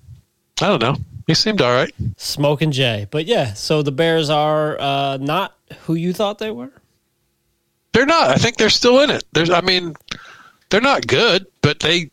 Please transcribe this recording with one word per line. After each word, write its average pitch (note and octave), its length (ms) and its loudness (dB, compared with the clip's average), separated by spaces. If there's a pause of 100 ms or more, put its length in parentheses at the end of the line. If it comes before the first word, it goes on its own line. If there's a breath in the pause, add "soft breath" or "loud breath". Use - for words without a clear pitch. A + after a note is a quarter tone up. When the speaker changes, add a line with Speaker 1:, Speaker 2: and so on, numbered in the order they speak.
(640)
Speaker 1:
I F3 60 2
don't F3 140 2
know. B2+ 140 0 (300)
He D#3+ 80 2
seemed G#3+ 260 0
all B2 120 2
right. C3+ 200 0 (240)
Speaker 2:
Smoking D3 540 -2
Jay. A#2 400 -2
But D3+ 160 -6
yeah, E3 280 -2
so D3+ 280 -2
the C#3+ 100 -2
Bears E3 380 0
are, D3+ 500 0
uh, C#3 380 -2
not D#3 360 -4 (280)
who E3 120 -4
you E3+ 180 -2
thought G#3 260 -4
they A3 140 -8
were? B3 200 -14 (1200)
Speaker 1:
They're B3+ 140 4
not. D#4 240 4
I C3+ 60 4
think A#3 200 0
they're G#3+ 140 2
still B3 300 4
in C#4+ 100 4
it. C3 220 -4
There's, E3 180 0
I F3 100 2
mean, F3+ 340 -2 (760 loud breath)
they're G3+ 100 2
not C4 260 0
good, E3+ 400 2 (160)
but D3 180 2
they E3 320 0